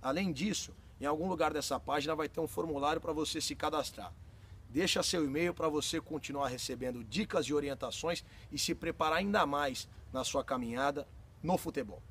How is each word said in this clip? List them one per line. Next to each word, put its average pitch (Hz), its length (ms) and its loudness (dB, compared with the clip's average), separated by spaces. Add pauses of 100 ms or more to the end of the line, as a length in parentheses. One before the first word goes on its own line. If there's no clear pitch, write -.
Além 165 320 0
disso, 160 400 -2 (280)
em 131 60 -2
algum 156 220 2
lugar 165 240 2
dessa 139 260 0
página 147 360 0
vai 151 140 -2
ter - 120 -4
um 160 60 0
formulário 156 540 0
pra 165 120 -2
você 151 280 0
se 151 160 -2
cadastrar. 110 560 -2 (580)
Deixa 170 320 4
seu 170 220 2
e-mail 156 280 2
pra 160 160 0
você 151 320 0
continuar 143 480 -2
recebendo 123 540 -4
dicas 151 440 0
e 139 80 0
orientações 143 680 0 (300)
e 147 60 -6
se 160 180 2
preparar 160 420 2
ainda 202 260 6
mais 143 440 0 (240)
na 131 100 0
sua 131 220 2
caminhada 131 640 0 (340)
no 175 160 4
futebol. 135 520 -4